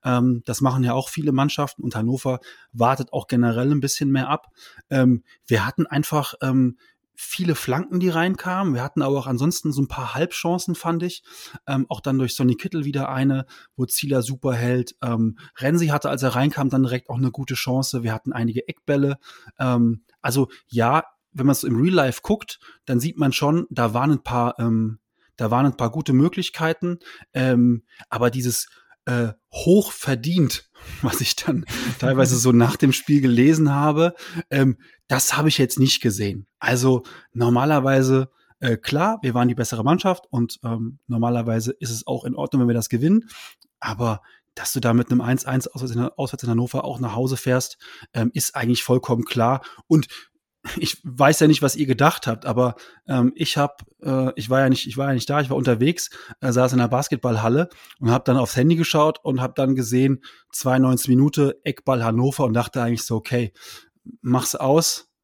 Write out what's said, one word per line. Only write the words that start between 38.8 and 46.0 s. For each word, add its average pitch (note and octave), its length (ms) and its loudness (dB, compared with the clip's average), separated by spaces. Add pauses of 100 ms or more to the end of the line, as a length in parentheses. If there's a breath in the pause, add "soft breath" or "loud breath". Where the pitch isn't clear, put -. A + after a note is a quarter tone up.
wir B2 140 -2
waren B2 120 2
die A#2 80 2
bessere A2+ 280 -4
Mannschaft F3 480 2
und, A#2+ 320 -2
ähm, A#2 340 -6 (100)
normalerweise A#2 720 -2
ist A#2 120 -8
es A2+ 160 -10
auch B2+ 180 -6
in B2+ 100 -6
Ordnung, C#3 260 -2
wenn A#2+ 80 4
wir A#2 60 2
das A2+ 140 -4
gewinnen. E3 400 2 (500 loud breath)
Aber A2 420 -4 (340 soft breath)
dass - 180 -8
du C3 60 -4
da A#2 140 0
mit A#2+ 180 2
einem B2 100 2
eins B2 240 -2
eins C3 220 -2
auswärts A#2+ 280 -8
in, A#2 60 -2